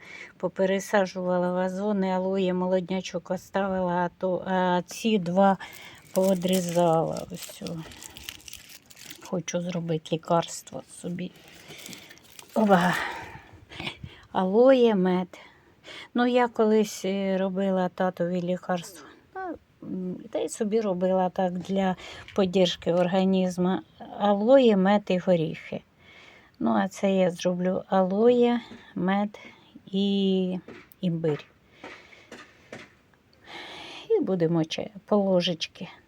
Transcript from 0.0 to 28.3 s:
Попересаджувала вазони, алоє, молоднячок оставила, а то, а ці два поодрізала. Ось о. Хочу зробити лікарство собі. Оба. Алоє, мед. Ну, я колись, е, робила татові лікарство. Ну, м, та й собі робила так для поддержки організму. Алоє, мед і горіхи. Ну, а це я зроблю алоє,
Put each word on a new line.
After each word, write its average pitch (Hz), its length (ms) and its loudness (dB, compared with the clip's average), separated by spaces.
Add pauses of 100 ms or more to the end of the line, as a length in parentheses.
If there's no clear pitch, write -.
Попересаджувала 185 1160 0
вазони, 190 580 -2
алоє, 185 440 0
молоднячок 185 760 -2
оставила, 185 600 -2
а 175 160 0 (100)
то, 185 280 -2
а 180 400 2
ці 220 320 0
два 185 380 4 (580)
поодрізала. 175 1160 2
Ось - 320 -14
о. 170 140 -8 (1500)
Хочу 180 340 -6
зробити 170 520 -6
лікарство - 720 -4 (180)
собі. 175 320 -8 (1200)
Оба. 185 400 4 (1400)
Алоє, 233 640 6
мед. 185 440 0 (760)
Ну, 240 120 2
я 247 220 4
колись, 214 560 2
е, 190 340 0
робила 190 500 0
татові 180 540 -2
лікарство. 180 640 -6 (280)
Ну, 381 60 -10 (420)
м, 185 340 -8 (140)
та - 80 -6
й - 100 -4
собі 220 320 -2
робила 185 500 0
так 180 280 -2
для 185 380 -2 (380)
поддержки 185 580 2
організму. 185 840 2 (400)
Алоє, 214 580 6
мед 196 320 4
і 185 100 0
горіхи. 165 640 -2 (840)
Ну, 233 60 2
а 208 180 2
це 196 240 -2
я 185 180 4
зроблю 180 580 -2
алоє, 233 720 4 (340)